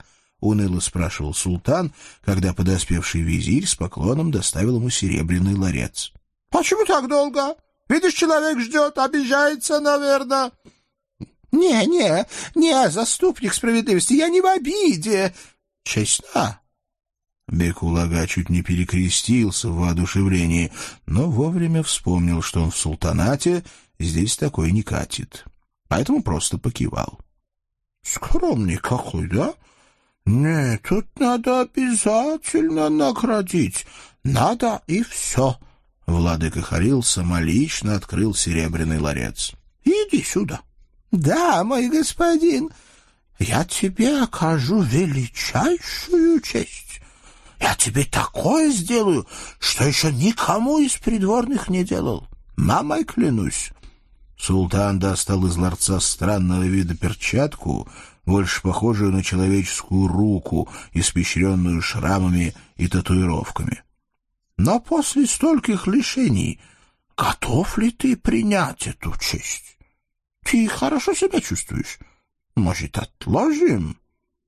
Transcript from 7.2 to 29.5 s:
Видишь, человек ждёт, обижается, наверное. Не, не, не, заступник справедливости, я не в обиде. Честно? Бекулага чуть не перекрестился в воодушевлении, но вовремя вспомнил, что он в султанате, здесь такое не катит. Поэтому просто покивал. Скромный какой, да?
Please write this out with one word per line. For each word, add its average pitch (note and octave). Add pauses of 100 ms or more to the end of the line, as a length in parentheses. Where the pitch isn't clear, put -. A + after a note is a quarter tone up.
Видишь, E4
человек D#4
ждёт, D4
обижается, C#4+
наверное. C#4 (960)
Не, D4+
не, A#3 (300)
не, D4
заступник A3+
справедливости, A3+
я D#4+
не F4+
в F#4
обиде. A#3+ (480)
Честно? - (880)
Бекулага E2+
чуть F2
не F2
перекрестился F2+
в E2+
воодушевлении, E2+ (340)
но B2+
вовремя E3
вспомнил, F2
что E2+
он D#2+
в -
султанате, G2+ (340)
здесь E2
такое E2
не G#2
катит. - (440)
Поэтому G#3+
просто -
покивал. - (840)
Скромный B2+
какой, F2
да? D#3 (680)